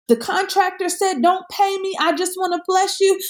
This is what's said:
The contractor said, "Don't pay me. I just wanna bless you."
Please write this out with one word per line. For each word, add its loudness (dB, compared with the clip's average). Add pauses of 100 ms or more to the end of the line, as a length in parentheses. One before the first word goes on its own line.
The 6
contractor -2
said, -2
"Don't 2
pay 0
me. -4
I 2
just -4
wanna -2
bless 0
you." 4 (120)